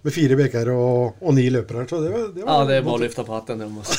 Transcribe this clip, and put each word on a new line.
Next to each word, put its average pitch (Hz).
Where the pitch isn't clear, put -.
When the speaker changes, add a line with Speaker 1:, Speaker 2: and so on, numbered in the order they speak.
Speaker 1:
med 147
fire 135
beker 120
og, 123
og 156
ni 127
løpere 120
her. 120
Så 170
det 160
var, 233
det 180
var 226
Speaker 2:
Ja, 143
det 135
er -
bare 123
å -
Speaker 1:
godt. 120
Speaker 2:
lyfte 117
på 110
hatten, 110
det 107
må 107